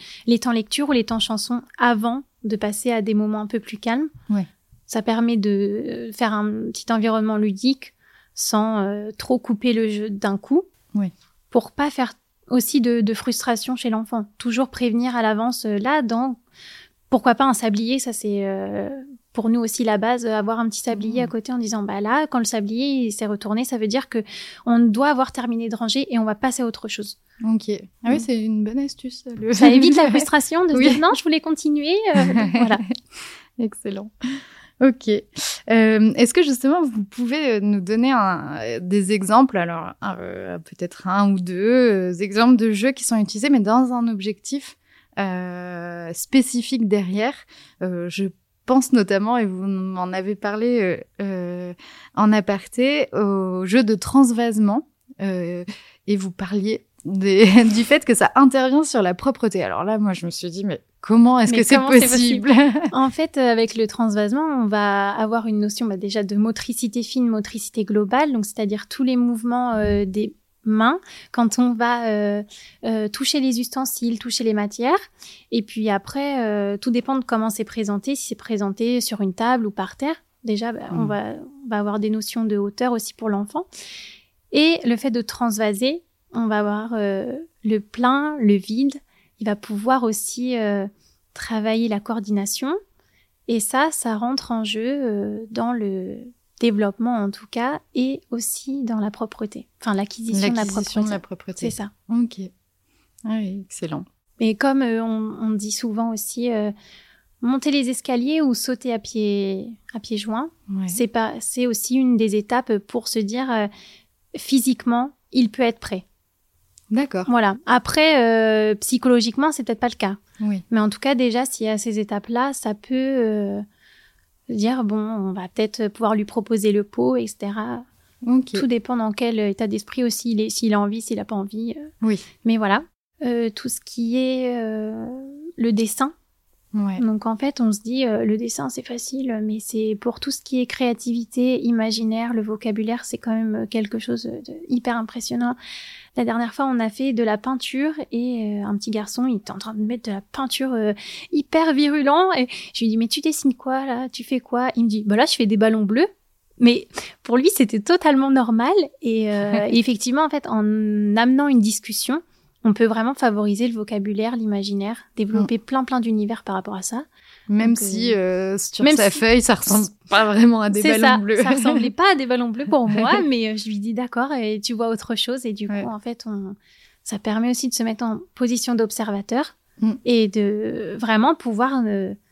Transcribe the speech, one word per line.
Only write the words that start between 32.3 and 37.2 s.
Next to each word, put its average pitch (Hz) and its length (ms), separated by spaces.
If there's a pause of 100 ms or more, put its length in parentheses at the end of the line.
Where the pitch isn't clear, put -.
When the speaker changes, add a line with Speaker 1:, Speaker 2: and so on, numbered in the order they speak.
Speaker 1:
donc 208 200
Speaker 2:
<laughs> - 0
Speaker 1:
voilà. 233 260 (800)
Speaker 2:
Excellent. 208 520 (720)
Ok. 254 260
Euh, 220 1080
est-ce 240 180
que 359 80
justement, 285 400
vous 220 220
pouvez, 247 500